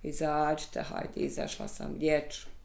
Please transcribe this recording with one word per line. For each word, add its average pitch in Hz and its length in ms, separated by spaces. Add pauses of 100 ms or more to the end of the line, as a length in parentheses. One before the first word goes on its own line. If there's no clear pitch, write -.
"Izađite, 151 800
hajde", - 380
izašla - 480
sam, - 260
"gdje 151 360
ću?" - 160 (180)